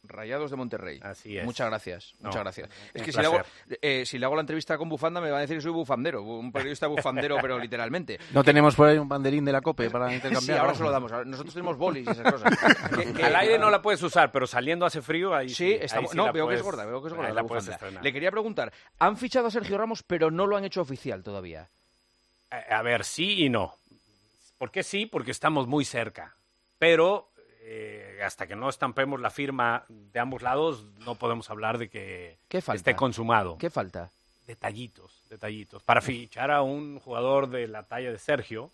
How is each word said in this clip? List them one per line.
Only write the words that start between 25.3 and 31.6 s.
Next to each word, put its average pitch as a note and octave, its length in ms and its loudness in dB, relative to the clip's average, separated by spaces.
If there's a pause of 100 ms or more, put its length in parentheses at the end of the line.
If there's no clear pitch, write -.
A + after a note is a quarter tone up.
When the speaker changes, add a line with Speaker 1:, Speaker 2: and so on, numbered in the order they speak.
Speaker 2:
estamos D3+ 360 0
muy C#3+ 160 0
cerca. G#2 520 -8 (420)
Pero, E3+ 520 4 (320)
eh, G#2 640 -14
hasta F#2+ 240 -6
que G2+ 80 -10
no B2 140 -4
estampemos C3+ 500 -4
la A#2 100 -2
firma B2 600 -2
de G#2+ 300 -10
ambos B2 220 -4
lados, C3 420 0 (160)
no A#2+ 160 -8
podemos A#2 340 -4
hablar A2 280 -2